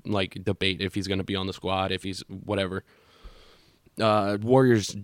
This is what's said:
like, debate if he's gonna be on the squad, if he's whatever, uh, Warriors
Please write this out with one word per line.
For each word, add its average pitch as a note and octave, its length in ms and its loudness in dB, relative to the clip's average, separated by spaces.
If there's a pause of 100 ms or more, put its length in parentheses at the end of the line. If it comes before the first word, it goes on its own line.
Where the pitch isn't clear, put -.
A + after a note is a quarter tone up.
like, G2 380 -2
debate F#2+ 380 0
if G2 140 -4
he's G2 120 -4
gonna F#2+ 160 -2
be G2 120 -4
on F#2+ 120 -4
the F#2 60 -6
squad, F#2+ 380 -2
if F#2 120 -6
he's F#2+ 240 -8
whatever, F#2+ 560 -4 (1160)
uh, G#2 400 2
Warriors A#2+ 460 6 (160)